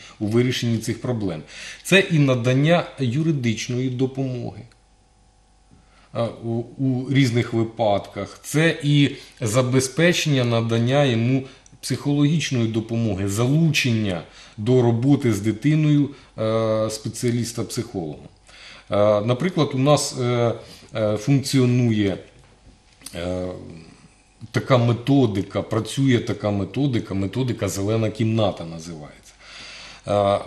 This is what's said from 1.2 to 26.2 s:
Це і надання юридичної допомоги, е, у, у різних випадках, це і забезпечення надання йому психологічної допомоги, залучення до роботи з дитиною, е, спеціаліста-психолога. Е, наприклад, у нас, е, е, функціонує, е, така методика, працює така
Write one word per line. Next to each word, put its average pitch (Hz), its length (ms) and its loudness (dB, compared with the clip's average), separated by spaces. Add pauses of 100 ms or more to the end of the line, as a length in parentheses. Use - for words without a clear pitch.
Це 190 180 4
і 180 180 2
надання 135 680 4 (140)
юридичної 127 920 -2
допомоги, 123 720 -4 (1500)
е, 117 140 -2 (160)
у, 117 60 -6 (280)
у 131 340 -2
різних 120 400 2
випадках, 104 880 -2
це 160 400 0
і 143 280 4 (300)
забезпечення 131 1040 2
надання 117 600 2
йому 127 380 2 (380)
психологічної 143 880 0
допомоги, 110 600 -2
залучення 117 920 0 (340)
до 123 260 4
роботи 120 500 4
з 98 80 -2
дитиною, 147 680 2 (280)
е, 110 520 0
спеціаліста-психолога. 110 1300 -6 (680)
Е, 104 300 4
наприклад, 135 540 0
у 127 40 -2
нас, 143 420 2
е, 120 320 0 (420)
е, 107 220 0
функціонує, 120 1040 2 (960)
е, 90 320 -6 (1040)
така 120 280 2
методика, 117 840 2
працює 120 560 0
така - 320 -2